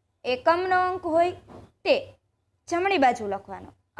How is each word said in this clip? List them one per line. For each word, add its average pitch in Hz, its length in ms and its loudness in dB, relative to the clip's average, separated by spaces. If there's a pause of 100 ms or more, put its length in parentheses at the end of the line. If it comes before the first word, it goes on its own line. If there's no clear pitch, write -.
(260)
એકમનો 349 640 2
અંક 370 260 -6
હોય 349 180 2 (520)
તે 302 100 4 (720)
જમણી 349 360 2
બાજુ 226 280 0
લખવાનો 190 380 -12 (280)